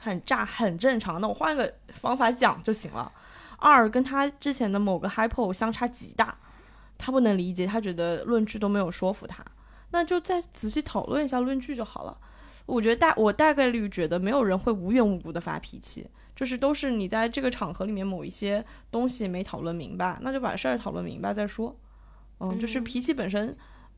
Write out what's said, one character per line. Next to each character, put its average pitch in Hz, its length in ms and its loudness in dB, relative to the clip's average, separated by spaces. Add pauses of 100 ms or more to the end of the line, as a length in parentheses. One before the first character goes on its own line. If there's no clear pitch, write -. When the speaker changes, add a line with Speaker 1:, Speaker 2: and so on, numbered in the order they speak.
Speaker 1:
很 190 240 -4
炸 226 220 0
很 185 320 -2
正 247 200 4
常， 175 220 -4
那 214 80 0
我 208 60 -2
换 311 200 0
个 247 200 -2 (180)
方 - 240 -2
法 240 160 4
讲 233 300 2
就 220 100 0
行 196 200 -6
了。 117 200 -8 (460)
二， 247 320 8
跟 247 120 2
他 269 240 0
之 285 240 -4
前 247 200 0
的 196 80 0
某 196 200 2
个 - 80 -4
hypo 220 460 0
相 220 180 -2
差 247 160 -2
极 - 280 -10
大， - 200 2 (640)
他 - 160 -6
不 262 80 4
能 214 160 6
理 180 160 0
解， 180 140 0
他 202 120 -2
觉 208 140 -2
得 170 320 -2
论 226 220 2
据 214 120 -8
都 208 80 0
没 202 120 2
有 180 120 0
说 185 220 -2
服 - 140 -12
他， - 180 -16 (460)
那 339 120 2
就 349 160 2
再 349 220 0 (140)
仔 214 160 -6
细 302 100 -2
讨 - 280 -4
论 294 140 2
一 285 60 0
下 254 100 0
论 262 220 0
据 262 160 -8
就 226 80 -6
好 - 200 -12
了。 - 120 -12 (480)
我 240 160 0
觉 214 80 4
得 233 80 6
大， 254 200 6
我 214 140 6
大 302 220 6
概 269 140 4
率 233 240 0
觉 170 180 -2
得 170 100 0
没 190 120 0
有 269 120 4
人 190 160 4
会 226 140 0
无 185 180 -2
缘 240 160 6
无 190 120 2
故 160 120 -10
的 - 80 -6
发 156 200 -6
脾 - 200 -14
气， - 300 -12 (260)
就 262 120 -4
是 247 100 -2
都 277 160 2
是 285 200 -2
你 208 140 0
在 220 220 0
这 269 140 -4
个 254 80 2
场 - 240 -4
合 190 100 -6
里 208 80 -4
面 196 140 -4
某 180 180 -4
一 180 60 -10
些 202 340 -2 (260)
东 233 160 0
西 247 220 -4
没 180 160 -4
讨 - 160 -8
论 165 140 -4
明 175 240 -8
白， 180 240 -2
那 254 100 -4
就 269 80 -4
把 - 160 -2
事 - 100 -4
儿 254 120 0
讨 - 140 -8
论 175 120 -6
明 - 160 -10
白 202 140 -2
再 208 120 -2
说。 220 300 -8 (640)
嗯， 185 120 -4
Speaker 2:
嗯。 - 60 -4
Speaker 1:
就 233 80 -2
是 226 140 -4
脾 240 220 -4
气 320 100 0
本 226 160 -4
身 208 260 -2 (440)